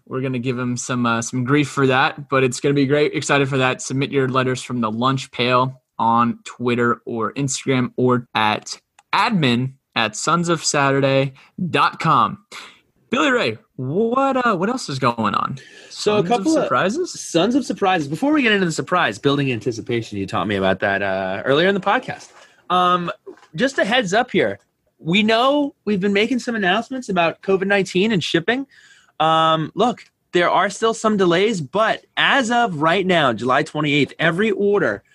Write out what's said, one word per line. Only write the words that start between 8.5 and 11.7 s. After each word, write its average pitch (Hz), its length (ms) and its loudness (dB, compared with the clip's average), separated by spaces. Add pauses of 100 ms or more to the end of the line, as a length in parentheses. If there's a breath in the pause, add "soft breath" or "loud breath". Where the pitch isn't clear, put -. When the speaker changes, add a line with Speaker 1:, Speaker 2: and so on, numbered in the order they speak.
Speaker 1:
admin 147 600 2 (220)
at 110 200 0
sons 170 340 -2
of 165 140 0
saturday 139 720 2 (360 soft breath)
dot 147 300 0